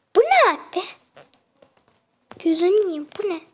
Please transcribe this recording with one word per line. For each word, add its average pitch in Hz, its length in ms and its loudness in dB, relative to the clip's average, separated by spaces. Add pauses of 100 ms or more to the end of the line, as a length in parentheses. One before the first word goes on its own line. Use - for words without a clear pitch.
(160)
Bu 415 40 6
ne 622 320 4
abi? 339 340 -8 (1500)
Gözünü 339 380 0
yiyeyim. 320 320 -4 (100)
Bu 403 100 -6
ne? 330 120 -6 (140)